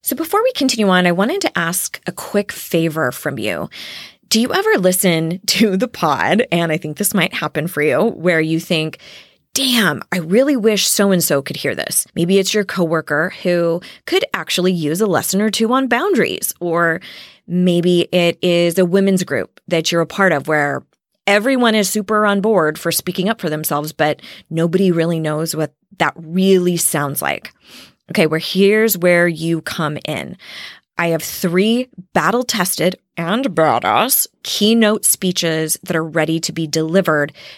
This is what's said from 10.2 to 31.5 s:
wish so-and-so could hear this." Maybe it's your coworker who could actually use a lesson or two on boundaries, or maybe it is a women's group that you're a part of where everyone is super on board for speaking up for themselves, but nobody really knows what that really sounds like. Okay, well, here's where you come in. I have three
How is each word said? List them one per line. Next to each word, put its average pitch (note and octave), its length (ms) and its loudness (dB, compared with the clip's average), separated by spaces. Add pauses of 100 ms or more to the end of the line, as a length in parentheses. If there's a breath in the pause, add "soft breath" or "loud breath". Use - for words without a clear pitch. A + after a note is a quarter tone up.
wish G#3 320 2
so-and-so F3+ 520 2
could - 140 -8
hear B2+ 180 -4
this." - 320 -4 (100)
Maybe E3+ 220 2
it's F#3+ 160 0
your G#3 120 0
coworker D#3+ 680 -2 (100)
who F3 380 0 (240 loud breath)
could F4+ 280 0
actually F#3 400 0
use E3 260 -2
a G#3+ 80 2
lesson F#3+ 340 0
or G#3+ 80 2
two A3 220 0
on C4 160 2
boundaries, B3 720 0
or E3+ 400 0 (480 loud breath)
maybe F3 640 2
it F3 300 2
is E3+ 360 2
a F#3 80 4
women's F#3+ 380 2
group - 460 -6
that E3 200 0
you're E3+ 120 0
a D#3+ 40 0
part F#3 280 2
of C#3+ 160 -2
where C#3+ 340 0 (440)
everyone A3+ 480 4
is G3+ 140 2
super G#3+ 360 0
on G3+ 160 2
board F3 360 2
for E3+ 140 -4
speaking F3+ 380 -2
up A3+ 100 -4
for E3+ 100 -4
themselves, D3+ 440 -4
but D3+ 280 0 (280 loud breath)
nobody E3+ 420 2
really E3 300 0
knows D3+ 340 -4
what D#3 180 -4 (240)
that E3+ 200 2
really F3+ 580 2
sounds C#3+ 460 -4
like. - 320 -6 (580 loud breath)
Okay, E3+ 160 2
well, D#3 160 0
here's G3+ 540 2
where F3 300 4
you E3 340 -2
come D#3 440 -4
in. G#2 320 -8 (600 loud breath)
I E3+ 100 0
have E3 160 0
three G#3+ 640 0 (260)